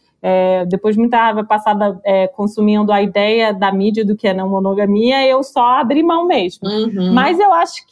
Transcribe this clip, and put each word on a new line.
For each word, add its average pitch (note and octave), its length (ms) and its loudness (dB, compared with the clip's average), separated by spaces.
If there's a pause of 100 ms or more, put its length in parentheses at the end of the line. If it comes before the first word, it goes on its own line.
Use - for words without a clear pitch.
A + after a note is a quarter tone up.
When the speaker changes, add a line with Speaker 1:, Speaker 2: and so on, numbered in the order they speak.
(220)
Speaker 1:
é, F#3 460 0
depois G3 280 -2
de G#3 60 0
muita A#3 160 2
raiva A3 260 0
passada, G#3 600 -2
é, G3 220 2
consumindo G#3 640 0
a G3+ 80 2
ideia G#3 520 0
da G3 180 -2
mídia G#3 340 -2
do G#3 100 -2
que G#3+ 120 -4
é F#3+ 60 0
não F#3+ 140 -4
monogamia, G3+ 800 0
eu C4 160 2
só B3+ 360 0
abri C#4+ 240 0
mão E4+ 240 0
mesmo. G3 420 -2
Speaker 2:
Uhum. G3+ 440 -2
Speaker 1:
Mas C#4+ 260 2
eu G4+ 120 4
acho E4+ 400 -2